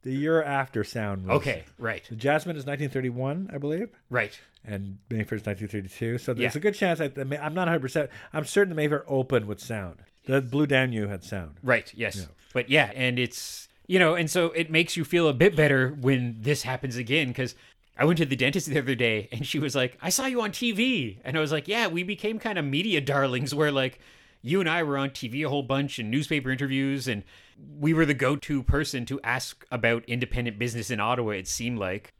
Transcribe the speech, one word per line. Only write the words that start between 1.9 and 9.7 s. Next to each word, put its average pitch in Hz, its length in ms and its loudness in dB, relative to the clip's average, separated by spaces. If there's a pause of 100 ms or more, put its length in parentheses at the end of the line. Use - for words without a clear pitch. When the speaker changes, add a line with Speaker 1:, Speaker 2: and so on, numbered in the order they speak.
Speaker 1:
The 117 80 -10
Jasmine 151 400 0
is 139 80 -10
nineteen 143 240 -4
thirty-one, 131 640 -4
I 143 60 -8
believe. 160 320 -4 (180)
Speaker 2:
Right. 117 300 -2 (260)
Speaker 1:
And 98 320 -6 (140)
Mayfair's 110 340 -2
nineteen 104 240 -4
thirty-two. 110 500 -4
So 131 140 -4
there's 113 220 0
Speaker 2:
Yeah. 151 40 -4
Speaker 1:
a 151 40 -6
good 202 120 2
chance 170 260 0
that 143 160 -2
the 139 100 -4
May-, 143 120 -4
I'm 156 160 -6
not 180 140 0
a 165 40 2
hundred 160 100 2
percent, 135 280 -2 (220)
I'm 151 120 -2
certain 196 260 4
the 165 60 -4
Mayfair 151 320 2
opened 131 380 2
with 104 140 -8
sound. 98 360 -8 (300)